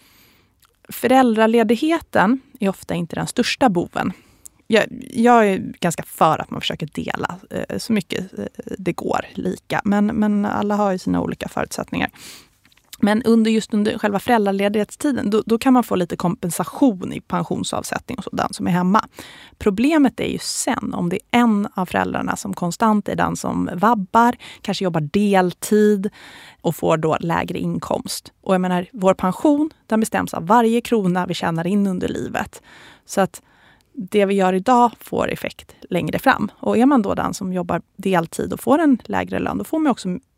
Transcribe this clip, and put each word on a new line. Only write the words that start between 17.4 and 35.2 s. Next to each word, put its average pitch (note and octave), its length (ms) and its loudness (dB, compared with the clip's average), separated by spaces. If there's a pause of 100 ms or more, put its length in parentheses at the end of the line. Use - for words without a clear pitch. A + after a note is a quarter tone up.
och G3 60 -8
sådant - 320 -4
som - 120 -6
är F#3 40 0
hemma. F3+ 340 2 (520)
Problemet C4 600 2
är - 80 -2
ju F3+ 140 -2
sen - 520 -4
om F3+ 160 -2
det F#3 60 -2
är - 240 0
en G#3+ 340 4
av F#3 120 -4
föräldrarna - 500 -2
som F#3+ 180 -6
konstant G#3 560 0
är - 60 -4
den E3+ 200 0
som F3+ 400 -4
vabbar, A3+ 600 2 (260)
kanske G3 220 -4
jobbar E3+ 180 0
deltid G3+ 1080 2 (520)
och E3+ 140 -2
får E3 220 2
då D#3+ 220 0
lägre E3+ 400 -2
inkomst. - 720 -6 (100)
Och G3 120 0
jag F#3 80 4
menar, F3+ 320 -2
vår F#3+ 200 2
pension, D4 560 2 (180)
den A3 120 0
bestäms F#3+ 340 -2
av E3 140 -6
varje A#3 340 4
krona F#3 440 0
vi E3+ 80 -4
tjänar E3 340 -2
in G3+ 200 2
under F#3 200 -2
livet. - 540 -6 (440)
Så - 160 0
att - 200 -2 (520)
det G3+ 320 0
vi G3 80 2
gör F#3+ 200 2
idag A#3+ 460 4
får - 320 -4